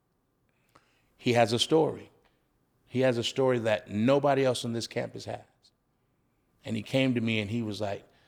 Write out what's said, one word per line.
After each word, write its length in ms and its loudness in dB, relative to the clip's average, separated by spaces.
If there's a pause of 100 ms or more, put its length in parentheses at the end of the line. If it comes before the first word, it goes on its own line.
(1200)
He 160 2
has 180 4
a 60 0
story. 520 0 (760)
He 140 -4
has 180 2
a 60 -2
story 360 2
that 300 -2
nobody 540 2
else 200 0
on 80 -6
this 140 -6
campus 380 -8
has. 160 -10 (1200)
And 120 -6
he 60 -6
came 320 0
to 60 0
me 200 0
and 100 -4
he 120 -2
was 180 -6
like, 240 -6 (240)